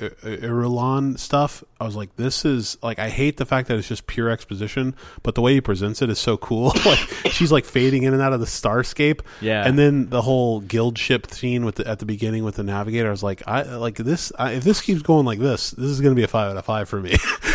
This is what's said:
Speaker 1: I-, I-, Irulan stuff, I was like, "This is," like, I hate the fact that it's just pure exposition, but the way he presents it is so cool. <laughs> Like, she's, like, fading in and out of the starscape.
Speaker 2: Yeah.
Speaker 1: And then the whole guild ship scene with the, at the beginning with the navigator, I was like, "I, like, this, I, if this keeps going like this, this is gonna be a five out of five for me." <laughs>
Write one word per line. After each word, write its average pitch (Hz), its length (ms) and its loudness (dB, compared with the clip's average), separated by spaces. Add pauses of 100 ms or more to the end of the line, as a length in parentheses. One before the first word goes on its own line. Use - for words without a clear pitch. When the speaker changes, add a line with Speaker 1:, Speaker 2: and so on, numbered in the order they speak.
Speaker 1:
I-, 110 40 -6
I-, 110 320 -10
Irulan 123 800 0
stuff, - 440 -2 (160)
I 117 60 -4
was 104 100 -6
like, 101 200 -10
"This 120 300 -2
is," 127 360 0
like, 120 180 -4
I 110 100 -4
hate 139 280 0
the 131 80 -4
fact 131 220 0
that 117 100 0
it's 104 100 -4
just - 200 -8
pure 117 220 -2
exposition, 113 680 -4 (280)
but 113 120 -2
the 120 60 2
way 123 120 6
he 135 80 6
presents 101 400 -2
it 123 80 2
is 104 100 -2
so 110 180 2
cool. 120 400 0
<laughs> - 80 2
Like, 165 140 6 (320)
she's, 165 200 2
like, 143 140 4
fading 131 380 2
in 131 100 4
and 135 80 2
out 135 120 2
of 123 60 0
the 113 60 -2
starscape. 135 760 0 (200)
Speaker 2:
Yeah. 107 260 0
Speaker 1:
And 131 120 4
then 143 300 6
the 123 120 2
whole 120 400 2
guild 113 360 0
ship - 340 -2
scene 123 340 -2
with 107 100 -2
the, - 120 -6
at 107 120 -6
the 110 60 -10
beginning 110 380 -2
with 104 120 -4
the 113 80 -4
navigator, 107 440 -2
I 107 40 0
was 101 120 -4
like, 98 240 -4
"I, 127 160 -2
like, 120 340 -6
this, 135 400 -2
I, 120 160 -2
if 127 100 -4
this 202 180 4
keeps 180 200 0
going 151 240 6
like 107 140 -2
this, 123 320 0
this 127 180 -4
is 139 120 -2
gonna 139 140 6
be 117 80 4
a 104 40 4
five 104 240 0
out 98 60 -6
of 92 80 -10
five 107 240 -4
for 104 100 -4
me." 92 220 0
<laughs> - 40 -4 (300)